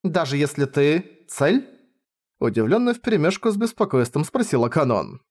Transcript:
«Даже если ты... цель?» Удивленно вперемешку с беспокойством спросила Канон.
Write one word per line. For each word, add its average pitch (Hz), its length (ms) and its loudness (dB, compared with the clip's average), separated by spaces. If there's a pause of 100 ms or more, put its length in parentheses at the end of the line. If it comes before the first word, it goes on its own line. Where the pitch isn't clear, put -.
«Даже 156 340 -2
если 143 280 0
ты... 147 640 0
цель?» 208 380 0 (760)
Удивленно 131 540 2
вперемешку 196 560 0
с 208 40 -4
беспокойством 185 680 -2
спросила 151 440 0
Канон. 120 640 -2